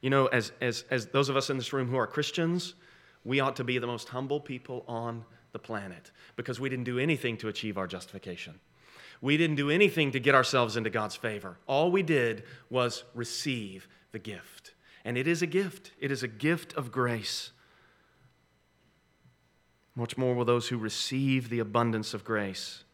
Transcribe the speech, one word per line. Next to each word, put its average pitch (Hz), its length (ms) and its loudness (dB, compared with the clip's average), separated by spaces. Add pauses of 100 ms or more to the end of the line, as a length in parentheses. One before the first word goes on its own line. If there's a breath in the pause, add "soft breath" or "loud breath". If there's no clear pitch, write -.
You 127 80 0
know, 135 180 6
as, 120 260 2 (100)
as, 120 280 -2
as 120 180 0
those 135 200 4
of 135 80 2
us 135 140 0
in 135 80 0
this 120 160 -6
room 131 140 0
who 127 80 0
are 120 100 2
Christians, 170 680 -2 (520 loud breath)
we 131 140 0
ought 135 180 0
to 131 80 -4
be 123 140 0
the 120 80 -2
most 120 220 -6
humble 135 320 -4
people 127 480 -10
on 117 360 -6 (280 soft breath)
the 113 60 -10
planet 98 520 -10 (240 loud breath)
because 120 240 -6
we 135 120 -4
didn't 127 160 -4
do 123 120 -2
anything 131 380 0
to 110 120 -6
achieve 104 300 -6
our 95 80 -2
justification. 90 720 -12 (640 loud breath)
We 139 160 4
didn't 156 200 4
do 143 140 2
anything 165 420 6
to 131 60 0
get 131 160 6
ourselves 123 420 6
into 110 140 0
God's 107 260 -2
favor. 98 500 -6
All 151 260 4
we 196 100 4
did 123 420 2 (260 loud breath)
was 123 340 0 (100)
receive 113 720 -6 (240 soft breath)
the 113 80 -10
gift. - 540 -14 (320 loud breath)
And 120 120 -2
it 139 120 0
is 170 140 2
a 175 40 0
gift. 180 540 -2
It 143 100 -2
is 131 120 -2
a 123 60 -4
gift 143 440 -2
of 127 180 -4
grace. 120 640 -2 (2500 soft breath)
Much 117 220 -4
more 127 180 2
will 120 100 2
those 120 240 4
who 123 100 -2
receive 131 720 0
the 120 100 0
abundance 113 540 0
of 101 100 -8
grace. 104 580 -4 (120)